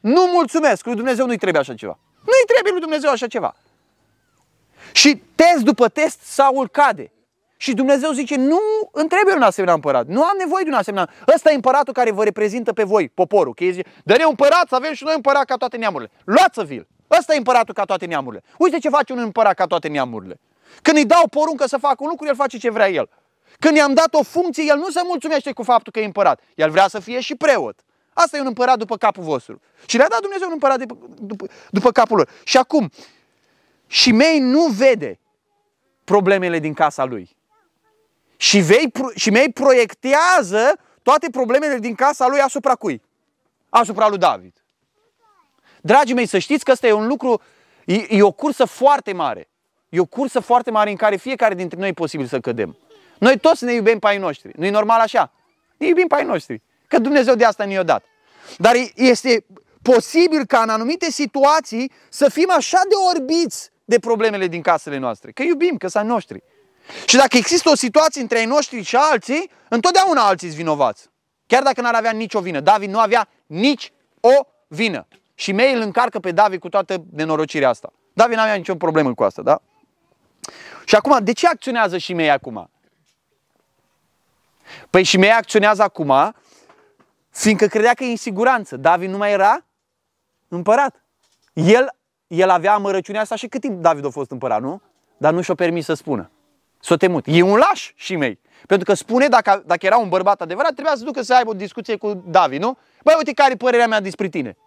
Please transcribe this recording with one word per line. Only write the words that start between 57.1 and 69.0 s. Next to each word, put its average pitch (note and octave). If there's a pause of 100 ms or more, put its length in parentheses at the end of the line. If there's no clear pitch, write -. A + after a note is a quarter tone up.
de A#3
asta G#3
ne-i-a G3
dat. D3 (540)
Dar A3
e, A#3+
este A#3+ (380)
posibil D4+
ca A#3+
în A3+
anumite B3+
situații C#4 (160)
să C#4+
fim E4+
așa F4
de G4+ (200)
orbiți D#4+ (140)
de A3+
problemele G#3+
din E3+
casele D3+
noastre. A#2+
Că -
iubim, E4
că F#3
sunt G#3
ai G#3+
noștri. A3 (640)
Și -
dacă C4
există D#4+
o D4
situație D4+
între A#3
ai A3+
noștri B3+
și G#3
alții, D4 (180)